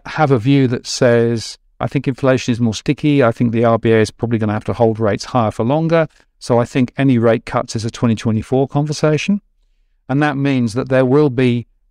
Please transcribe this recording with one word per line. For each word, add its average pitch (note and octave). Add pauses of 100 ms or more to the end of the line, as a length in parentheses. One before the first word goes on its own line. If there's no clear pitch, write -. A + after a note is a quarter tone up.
have D#3
a C3
view C3+
that A#2+
says, A#2 (220)
"I B2+
think C#3+
inflation C3
is A2+
more A2+
sticky. D3
I A#2
think A#2
the A#2
R A#2
B A2+
A A2
is G#2+
probably A#2
gonna G#2
have A2
to G2+
hold A2+
rates A2
higher A2+
for A2
longer." D#3+ (300)
So A#2+
I A#2+
think B2+
any C#3
rate A2+
cuts -
is A2
a A#2
twenty A#2
twenty-four A#2+
conversation. D3+ (640)
And C3+
that D3
means C3
that C3
there C3
will C#3+
be A#2+ (260)